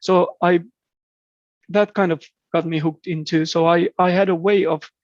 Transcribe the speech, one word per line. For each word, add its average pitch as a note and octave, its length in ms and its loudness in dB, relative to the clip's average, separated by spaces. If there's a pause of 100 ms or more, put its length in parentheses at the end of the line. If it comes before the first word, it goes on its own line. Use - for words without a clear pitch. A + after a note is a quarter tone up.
So F#3 420 0
I, F3 180 2 (1080)
that G#3 260 0
kind F#3+ 180 0
of D3+ 100 -4 (300)
got E3 140 -2
me E3 120 -4
hooked D3+ 280 -4
into, D#3+ 380 -4
so E3 220 -2
I, E3+ 320 2
I F3+ 120 2
had F#3 180 0
a F#3 60 0
way F#3+ 300 0
of D#3+ 260 -4 (140)